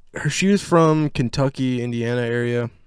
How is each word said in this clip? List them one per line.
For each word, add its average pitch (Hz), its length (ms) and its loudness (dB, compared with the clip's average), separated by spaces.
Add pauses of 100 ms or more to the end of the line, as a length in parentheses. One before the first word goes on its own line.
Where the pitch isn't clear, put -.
(160)
her, - 120 -4
she 180 200 0
was 202 160 4
from 156 480 4
Kentucky, 131 720 -2
Indiana 120 380 -4
area 120 500 -2 (160)